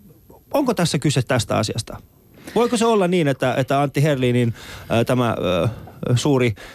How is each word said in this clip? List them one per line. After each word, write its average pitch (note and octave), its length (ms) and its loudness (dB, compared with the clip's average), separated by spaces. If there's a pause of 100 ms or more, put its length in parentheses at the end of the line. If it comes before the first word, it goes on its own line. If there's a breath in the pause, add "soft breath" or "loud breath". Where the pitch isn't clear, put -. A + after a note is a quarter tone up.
(540)
onko C4 200 2
tässä E3+ 240 0
kyse C#3 240 0
tästä A2+ 340 0
asiasta? A2 400 -4 (580 loud breath)
Voiko A#3 220 2
se A3+ 100 2
olla G#3 220 4
niin, F3 200 2
että, B2+ 260 0
että C#3 280 0
Antti C#3 200 0
Herlinin, B2 520 2 (360 loud breath)
äh, A2+ 160 2
tämä, B2 300 0 (280)
äh, A2 60 0 (460 loud breath)
suuri, B2 380 2 (200 loud breath)